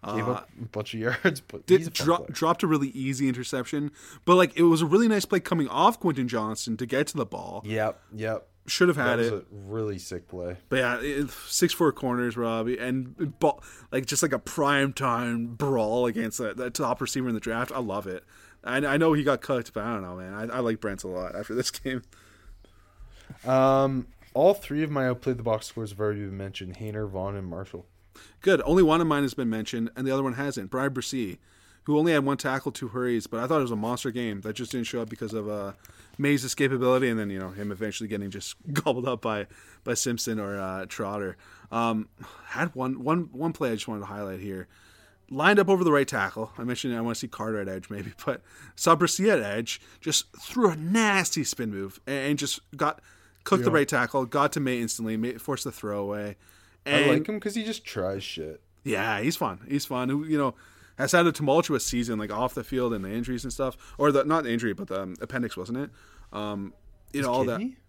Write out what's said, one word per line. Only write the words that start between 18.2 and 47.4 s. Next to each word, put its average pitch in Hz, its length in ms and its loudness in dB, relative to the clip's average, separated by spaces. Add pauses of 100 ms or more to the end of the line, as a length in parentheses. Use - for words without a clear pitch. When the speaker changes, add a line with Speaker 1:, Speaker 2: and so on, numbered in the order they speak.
Speaker 2:
I, 120 140 -2
I 143 220 2
know 160 160 6
he 147 100 2
got 135 160 4
cooked, 123 320 -2
but 107 120 -4
I 117 100 -4
don't 101 80 -6
know, 90 140 -10
man. 92 180 -10
I, 113 240 -6
I - 20 -2
like 113 200 0
Brents 98 220 -4
a 92 60 -8
lot 90 260 -6
after 104 200 -6
this 127 160 0
<laughs> - 20 -14
game. 131 300 -6 (1400)
Speaker 1:
Um, 131 640 4 (280)
all 175 200 6
three 151 280 -2
of 151 80 0
my 139 180 2
outplayed 123 300 0
the 117 40 -10
box 110 240 0
scores 110 240 -8
have 98 100 -10
already 104 200 0
been 98 160 -8
mentioned: 98 400 -10
Hayner, 107 320 -6
Vaughn, 95 280 -4
and 95 120 -8
Marshall. 90 380 -12 (540)
Speaker 2:
Good. 185 240 6
Only 170 180 8
one 160 180 8
of 170 60 4
mine 143 160 2
has 135 120 0
been 123 160 0
mentioned, 113 460 -2
and 127 100 -4
the 135 60 0
other 135 120 2
one 131 100 0
hasn't. 131 360 -6
Brian 135 220 0
Bresee, 123 460 -4 (460)
who 147 140 4
only 165 140 6
had 147 120 4
one 139 120 2
tackle, 135 360 -2
two 127 160 -8
hurries, 120 400 0
but 113 120 -6
I 123 60 -2
thought 156 120 2
it 143 40 2
was 123 80 -2
a 113 60 -2
monster 120 340 -2
game 110 300 -4
that 107 140 -6
just 120 180 -6
didn't 120 160 -4
show 123 140 -4
up 110 60 -6
because 110 260 -8
of, 107 140 -4
uh, 101 240 -6 (460)
Mays' 143 260 2
escapability, 127 640 2
and 113 80 0
then, 104 120 -2
you 98 80 -4
know, 92 120 -6
him 104 200 -8
eventually 104 380 -6
getting 101 220 -4
just 95 340 -10
<laughs> 156 80 -8
gobbled 135 340 0
up 123 160 -2
by, 107 240 -2 (380)
by 123 100 -2
Simpson 113 460 -2
or, 101 180 -6
uh, 95 280 -6
Trotter. 98 500 -6 (340)
Um, 113 380 0 (380)
had 156 280 -4
one, 127 300 -4
one, 160 260 0
one 147 220 -4
play 135 180 -2
I 113 40 0
just 104 120 -6
wanted 107 140 -6
to 98 60 -8
highlight 101 340 -8
here. 95 260 -8 (640)
Lined 175 300 6
up 180 80 4
over 185 160 6
the 160 80 6
right 139 160 6
tackle. 107 500 -2
I 120 60 -10
mentioned 123 320 -4
I 117 40 -4
wanna 117 140 -2
see 120 140 -8
Carter 107 320 -6